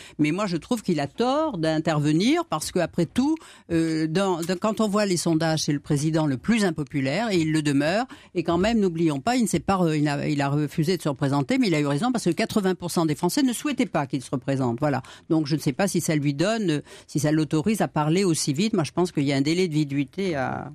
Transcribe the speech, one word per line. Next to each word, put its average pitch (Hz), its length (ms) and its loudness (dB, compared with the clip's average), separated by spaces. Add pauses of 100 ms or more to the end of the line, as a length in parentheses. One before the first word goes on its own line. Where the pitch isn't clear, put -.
(180)
Mais 151 120 4
moi, 196 160 -2
je 175 100 -2
trouve 214 240 -4
qu'il 156 200 0
a 143 60 0
tort 262 520 -2
d'intervenir 160 880 2
parce - 260 -4
que, 190 60 0
après 170 260 0
tout, 285 320 0 (340)
euh, 160 360 0
dans, 175 340 0
dans, 175 160 -2
quand 214 240 -2
on 220 80 2
voit 208 160 0
les 185 140 0
sondages, 160 460 0
c'est 147 100 0
le 143 60 -2
président 156 460 0
le 135 120 0
plus 214 260 0
impopulaire 151 680 -2
et 180 100 2
il 156 120 0
le 156 80 2
demeure. 151 460 0 (280)
Et 175 80 -2
quand 170 140 0
même, 214 240 2
n'oublions 165 400 0
pas, 240 160 0
il 254 60 2
ne 196 60 2
s'est 165 120 0
pas 196 160 0
re-, 160 220 2
il 151 100 2
a, 143 180 -2
il 147 140 0
a 139 80 0
refusé 151 480 0
de - 60 -10
se 156 80 -2
représenter, 143 480 0
mais 254 100 2
il 165 60 2
a 151 60 2
eu 147 60 0
raison 143 240 0
parce 233 140 -4
que 175 60 4
quatre-vingts 208 480 0
pour 175 140 -8
cent 170 120 0
des 151 120 0
Français 175 260 0
ne 254 100 2
souhaitaient 277 320 -2
pas 156 220 -2
qu'il 131 160 -6
se - 80 -16
représente. 131 480 -2
Voilà. 143 240 0 (260)
Donc 156 200 2
je 151 80 2
ne 139 40 -4
sais - 120 -2
pas 196 160 0
si 175 120 0
ça 160 140 0
lui 147 200 0
donne, 196 360 0
euh, 147 100 0 (280)
si - 100 -4
ça 151 140 2
l'autorise 156 480 0
à 160 80 2
parler 156 340 2
aussi 160 300 0
vite. 190 220 0
Moi, 151 100 2
je - 80 -6
pense 175 180 0
qu'il 147 140 -2
y 143 80 0
a 139 40 2
un 135 40 2
délai 170 260 2
de 156 80 -4
viduité 147 600 -2
à 131 380 -4